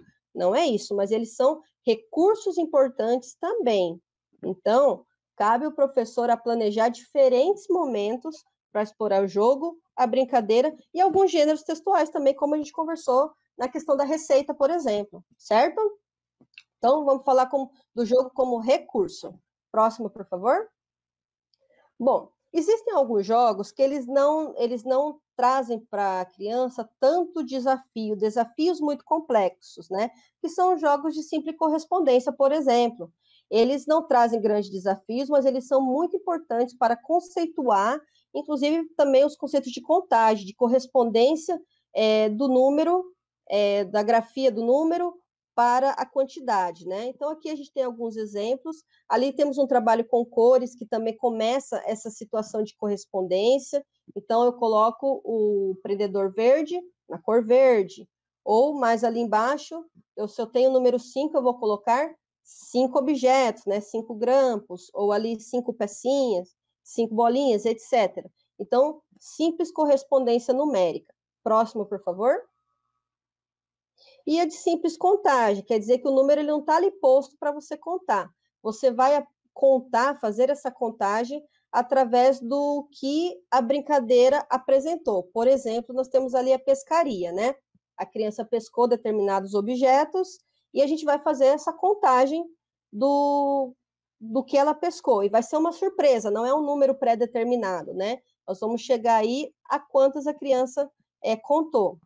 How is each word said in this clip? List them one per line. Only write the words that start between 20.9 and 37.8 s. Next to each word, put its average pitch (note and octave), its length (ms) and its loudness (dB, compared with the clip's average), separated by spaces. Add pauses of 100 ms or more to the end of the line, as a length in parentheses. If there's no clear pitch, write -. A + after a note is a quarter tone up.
Bom, A#3+ 320 0 (220)
existem G#4+ 400 0
alguns A#3 320 0
jogos A3 460 0
que - 100 -4
eles C4+ 240 0
não, C#4+ 520 0
eles A#3 260 -2
não C#4 360 -2 (160)
trazem A#3+ 440 0
pra G3 460 -4
criança A#3 600 -6 (120)
tanto E4 440 0
desafio, B3 720 -4
desafios A#3 640 -2
muito D4 240 -4
complexos, A3 840 -2
né? G#3 220 -4 (280)
Que E4+ 100 -6
são F4+ 280 0
jogos D4 380 -2
de D#4 80 -6
simples D#4 340 -6
correspondência, D4+ 720 0
por C4+ 200 2
exemplo. A#3+ 600 0 (380)
Eles B3 380 0
não D#4+ 180 2
trazem A#3 340 2
grandes G#3 300 0
desafios, G3 600 -4
mas C#4+ 160 2
eles B3+ 220 -2
são C4+ 140 2
muito C#4+ 340 0
importantes C#4+ 640 -4
para A#3 180 0
conceituar, D4+ 1040 -2 (360)